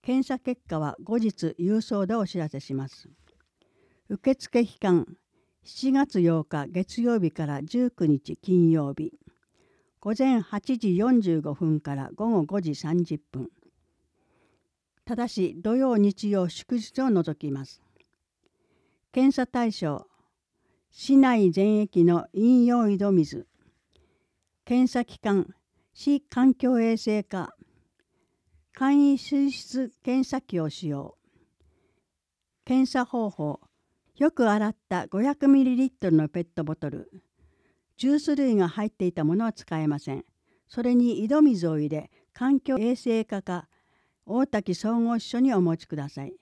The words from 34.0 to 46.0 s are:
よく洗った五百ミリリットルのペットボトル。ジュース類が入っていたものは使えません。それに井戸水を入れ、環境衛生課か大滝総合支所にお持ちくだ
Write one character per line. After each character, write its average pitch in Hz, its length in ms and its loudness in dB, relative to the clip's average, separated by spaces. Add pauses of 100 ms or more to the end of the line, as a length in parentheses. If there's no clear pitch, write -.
よ 302 160 2
く 233 180 0
洗 214 200 2
っ 220 80 -6 (120)
た 180 200 -4
五 202 140 -4
百 285 260 0
ミ 277 160 6
リ 254 100 2
リ 262 120 0
ッ 254 120 -4
ト 185 120 -2
ル 160 60 6
の 156 120 2
ペ 175 120 -6
ッ 170 40 -4
ト - 180 -8
ボ 151 140 -6
ト 147 120 -8
ル。 - 220 -12 (840)
ジ 262 140 0
ュ 285 60 4
ー - 40 0
ス 294 160 0
類 262 180 2
が 185 140 2
入 214 200 -4
っ - 20 -4
て - 160 -4
い 175 60 0
た 160 120 -4
も 160 100 2
の 220 100 0
は 220 80 -2
使 - 240 -10
え 156 120 -2
ま 147 100 -2
せ 139 160 -8
ん。 - 100 -10 (440)
そ 240 140 -8
れ 247 120 0
に 240 300 2
井 220 40 -4
戸 302 140 4
水 208 240 4
を 156 140 0
入 151 80 -2
れ、 151 220 -8 (220)
環 262 280 0
境 262 180 -2
衛 233 160 0
生 226 300 -2
課 196 180 -8
か 180 260 -10 (560)
大 247 220 -2
滝 190 300 -4
総 233 240 -2
合 233 180 0
支 - 100 -8
所 240 120 -4
に 262 120 4
お 190 80 2
持 165 160 2
ち - 100 -18
く 156 100 -10
だ 143 120 -8